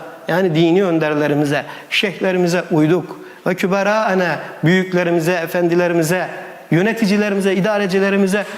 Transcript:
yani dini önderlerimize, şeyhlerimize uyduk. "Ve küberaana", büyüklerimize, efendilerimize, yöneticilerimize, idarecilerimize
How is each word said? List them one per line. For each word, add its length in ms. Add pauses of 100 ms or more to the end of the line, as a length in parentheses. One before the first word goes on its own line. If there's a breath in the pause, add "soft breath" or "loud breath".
(280)
yani 280
dini 280
önderlerimize, 840 (240 loud breath)
şeyhlerimize 840
uyduk. 480 (280 loud breath)
"Ve 80
küberaana", 840 (240)
büyüklerimize, 720
efendilerimize, 960 (420)
yöneticilerimize, 800
idarecilerimize 920 (120 loud breath)